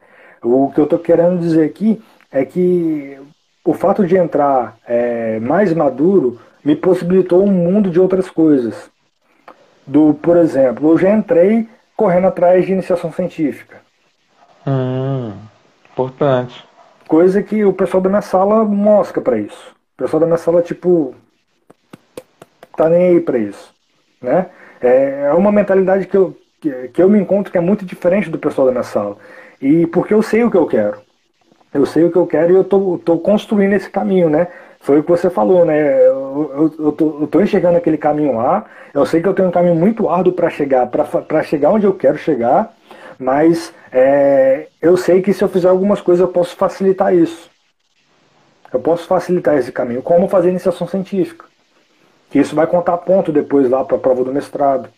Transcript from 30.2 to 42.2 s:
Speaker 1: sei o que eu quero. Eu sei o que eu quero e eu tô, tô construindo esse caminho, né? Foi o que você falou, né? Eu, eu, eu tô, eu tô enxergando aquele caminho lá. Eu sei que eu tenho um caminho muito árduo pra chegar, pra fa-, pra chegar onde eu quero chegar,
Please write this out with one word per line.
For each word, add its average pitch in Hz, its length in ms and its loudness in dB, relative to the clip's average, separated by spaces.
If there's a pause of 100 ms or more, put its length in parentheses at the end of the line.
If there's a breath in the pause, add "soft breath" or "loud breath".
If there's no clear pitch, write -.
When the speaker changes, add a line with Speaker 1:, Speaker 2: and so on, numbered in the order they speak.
Speaker 1:
sei 226 200 0
o 233 60 2
que 196 80 0
eu 165 80 2
quero. 104 320 -2 (760)
Eu 139 140 0
sei 160 200 0
o 170 60 0
que 185 60 0
eu 175 80 2
quero 165 260 0
e 185 40 4
eu 185 80 4
tô, 190 420 0
tô 170 140 0
construindo 202 540 0
esse 196 160 -4
caminho, 190 400 0
né? 151 180 0 (320 loud breath)
Foi 143 200 2
o 147 40 -2
que 165 60 -8
você 175 200 2
falou, 185 360 2
né? 143 420 2
Eu, 135 480 -2
eu, 151 300 -2
eu 147 60 2
tô, 151 300 -2
eu 143 60 -4
tô 156 140 2
enxergando 175 360 2
aquele 160 200 -2
caminho 151 400 -2
lá. 160 280 -2 (280 loud breath)
Eu 143 120 0
sei 165 160 0
que 196 60 -2
eu 190 60 0
tenho 185 160 0
um - 20 -6
caminho 175 240 2
muito 196 320 0
árduo 180 240 0
pra 170 180 -2
chegar, 131 380 -2
pra - 160 -2
fa-, - 180 -4
pra 151 220 -4
chegar 147 280 0
onde 208 140 0
eu 190 80 2
quero 151 240 0
chegar, 147 560 -2 (460 loud breath)